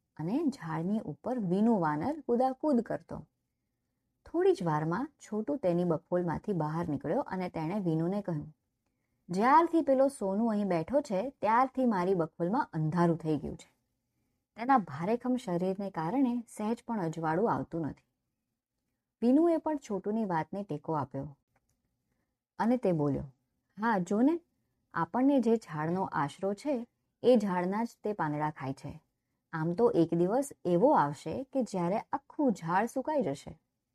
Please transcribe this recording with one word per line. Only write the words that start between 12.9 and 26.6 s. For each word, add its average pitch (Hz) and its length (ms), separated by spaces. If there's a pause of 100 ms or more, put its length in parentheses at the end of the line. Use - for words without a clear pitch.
થઈ 156 200
ગયું 147 200
છે. - 160 (840)
તેના 254 220
ભારેખમ 208 580
શરીરને 190 540
કારણે 240 600
સહેજ 214 380
પણ 220 140
અજવાળું 165 520
આવતું 165 280
નથી." - 240 (1160)
વીનુએ 311 360
પણ 311 200
છોટુની 214 480
વાતને 185 380
ટેકો 151 300
આપ્યો 143 440 (1200)
અને 233 180
તે 196 140
બોલ્યો, 147 320 (580)
"હા, 220 160
જો 202 240
ને, 330 180 (540)
આપણને 262 460
જે 226 160
ઝાડનો 165 480
આશરો 160 500
છે, 240 340 (360)